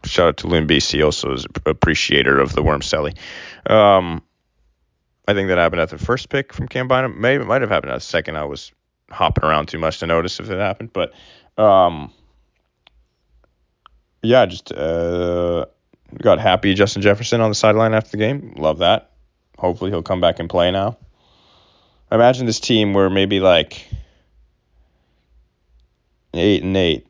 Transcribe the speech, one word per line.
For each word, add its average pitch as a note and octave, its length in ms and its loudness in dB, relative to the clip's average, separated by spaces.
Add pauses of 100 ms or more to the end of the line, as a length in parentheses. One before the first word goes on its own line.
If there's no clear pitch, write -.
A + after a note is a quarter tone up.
Shout - 240 0
out D2 100 0
to - 100 -10
Loon E2 200 0
Beast. D2+ 240 0
He D2 120 0
also D2 300 -2
is B1 120 -8
an - 60 -16 (140)
appreciator C#2 720 0
of C2+ 140 0
the D2+ 100 -2
Worm D2+ 180 0
Selly. D2 340 -4 (540)
Um, F#2+ 540 4 (1040)
I G2+ 60 2
think G2 160 0
that F2+ 100 2
happened E2+ 220 2
at E2 80 -2
the D#2 100 -14
first - 300 -4
pick C3+ 240 -6
from C3 140 -8
Cam B2+ 200 -6
Bynum. B2+ 340 -2
Maybe C3 220 0
it - 40 -8
might C3 140 0
have G#2+ 80 -4
happened D2 220 -2
at B1 60 -6
the - 40 -10
second. D#2+ 340 -4
I D2+ 100 -6
was C#2+ 260 -12 (400)
hopping E2+ 320 -2
around D#2 240 0
too D#2+ 100 -10
much D#2+ 220 -4
to E2+ 80 -6
notice E2 320 -2
if F#2+ 100 -12
it F#2+ 80 -6
happened. F#2+ 360 -6
But, F2 200 -6 (440)
um, F2+ 540 2 (2000)
yeah, A#2+ 240 6
just, F2 260 -12
uh, E2+ 920 -2 (560)
got F#2 180 6
happy F#2+ 340 2
Justin G2+ 280 0
Jefferson G#2+ 400 2
on A2 80 2
the G#2 60 -2
sideline A2 380 2
after A2 180 -2
the G#2 60 -8
game. B2 380 -4
Love D#2 220 -2
that. F2 340 0 (460)
Hopefully F2+ 340 -4
he'll E2 120 -4
come F2+ 180 -4
back E2+ 180 2
and E2 100 -8
play F2+ 220 2
now. G2 260 -4 (1120)
I A2+ 60 -2
imagine B2 300 4
this A2+ 160 -4
team G#2+ 320 0
were G2 160 4
maybe, G2 320 0
like, F2 440 2 (2500)
eight F#2 300 2
and F#2+ 140 -2
eight. E2 320 0